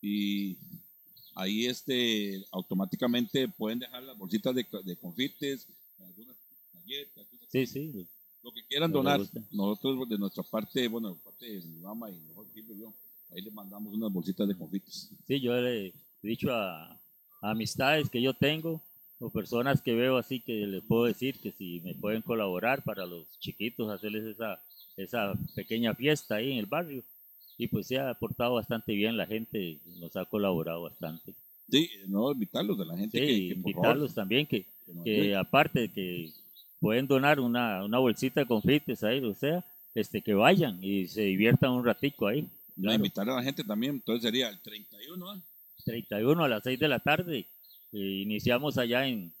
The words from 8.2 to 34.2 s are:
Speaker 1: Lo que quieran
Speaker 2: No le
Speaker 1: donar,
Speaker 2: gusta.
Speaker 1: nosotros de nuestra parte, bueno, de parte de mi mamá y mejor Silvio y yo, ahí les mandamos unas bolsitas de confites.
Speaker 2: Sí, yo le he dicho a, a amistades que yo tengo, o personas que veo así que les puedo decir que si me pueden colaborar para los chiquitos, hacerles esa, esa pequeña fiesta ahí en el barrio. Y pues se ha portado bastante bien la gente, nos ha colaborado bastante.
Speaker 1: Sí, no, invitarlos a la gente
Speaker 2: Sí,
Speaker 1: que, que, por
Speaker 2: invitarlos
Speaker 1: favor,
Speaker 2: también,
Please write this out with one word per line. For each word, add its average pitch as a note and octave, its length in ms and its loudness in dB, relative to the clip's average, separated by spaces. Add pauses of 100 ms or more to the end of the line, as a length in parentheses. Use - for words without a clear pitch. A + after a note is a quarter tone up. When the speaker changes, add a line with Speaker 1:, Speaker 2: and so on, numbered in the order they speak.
Speaker 1:
Lo A#2+ 100 -18
que A#2 160 -16
quieran D#3 220 2
Speaker 2:
No D3+ 80 2
le C3 60 4
Speaker 1:
donar, C#3+ 160 4
Speaker 2:
gusta. G2+ 200 -6 (120)
Speaker 1:
nosotros G#2+ 540 0
de G#2+ 120 -2
nuestra G2 240 -4
parte, A2+ 460 -2
bueno, A2 260 -4
de D#2+ 100 -20
parte A2 220 -20
de G#2 160 -10
mi E2 180 -16
mamá G#2+ 300 -12
y F#2 40 -14 (140)
mejor G2 240 -20
Silvio A2 240 -18
y G2+ 40 -14
yo, A2 120 -16 (400)
ahí F2 80 -10
les G#2+ 140 -14
mandamos G2+ 400 -12
unas A2 180 -2
bolsitas F#2 340 -2
de G2 80 0
confites. - 560 -10 (160)
Speaker 2:
Sí, C#3 140 0
yo B2 180 0
le A#2+ 280 -2
he F2 60 -12 (300)
dicho A#2 300 -2
a, F2+ 400 -4
a - 60 -20 (420)
amistades B2+ 680 0
que A#2+ 100 0
yo C3 140 4
tengo, D#3+ 480 0 (360)
o A#2 120 -8
personas B2 500 2
que A#2+ 140 2
veo B2+ 240 4
así A#2+ 220 -4
que G#2+ 260 -4
les F#2+ 180 -4
puedo A#2 220 4
decir B2 340 -2
que G2+ 120 -6
si F2 280 -8
me F2 140 -10
pueden G#2+ 260 -4
colaborar A2 640 -2
para F#2+ 220 -6
los F2 180 -12 (160)
chiquitos, A2+ 500 -6
hacerles G#2+ 340 -6
esa, G#2+ 360 -6 (380)
esa G2 340 -2 (220)
pequeña A2+ 400 0
fiesta C#3+ 400 0
ahí B2 180 -2
en B2+ 60 -2
el G2+ 80 -2
barrio. C#3+ 360 -4 (540)
Y A#2+ 120 -2
pues G#2+ 180 -2
se B2+ 120 0
ha C3+ 160 -2
portado A#2+ 400 -2
bastante A2+ 380 -2
bien G#2+ 240 2
la F#2 100 -2
gente, G2+ 520 -4 (220)
nos E2+ 160 -10
ha F#2 100 -2
colaborado E2+ 560 0
bastante. E2 500 -10 (380)
Speaker 1:
Sí, D3+ 180 4 (200)
no, G#2+ 240 2
invitarlos C3+ 480 -2
a F2 40 -2
la E2 140 -8
gente G#2+ 220 -2
Speaker 2:
Sí, C#3 60 2
Speaker 1:
que, C#3+ 60 4
que, F#2 220 2
por F#2 160 -2
Speaker 2:
invitarlos A#2+ 400 2
Speaker 1:
favor, - 40 -16
Speaker 2:
también, A2+ 320 2